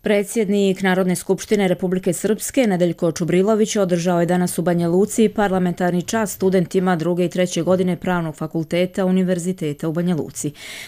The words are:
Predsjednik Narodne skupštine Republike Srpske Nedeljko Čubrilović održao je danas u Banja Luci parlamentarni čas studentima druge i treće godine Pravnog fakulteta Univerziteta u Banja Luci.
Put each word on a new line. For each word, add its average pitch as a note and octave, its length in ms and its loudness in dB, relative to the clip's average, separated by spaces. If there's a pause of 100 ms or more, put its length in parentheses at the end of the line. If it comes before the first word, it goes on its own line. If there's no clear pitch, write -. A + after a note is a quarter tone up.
Predsjednik G3+ 800 0
Narodne F#3 340 2
skupštine G3 520 0
Republike F#3 460 0
Srpske A3+ 540 0
Nedeljko F3 440 0
Čubrilović F#3+ 640 0
održao F3 440 0
je F3 60 2
danas F3+ 320 0
u F3+ 40 -2
Banja E3+ 280 0
Luci G#3 400 2
parlamentarni F3+ 720 0
čas A3 320 -4
studentima F#3 600 2
druge F3 300 0
i E3+ 40 -2
treće F3+ 340 -2
godine F3+ 340 2
Pravnog F3 380 -2
fakulteta E3+ 680 -2
Univerziteta F3+ 840 0
u E3 40 -2
Banja F3 240 0
Luci. - 360 -6 (360)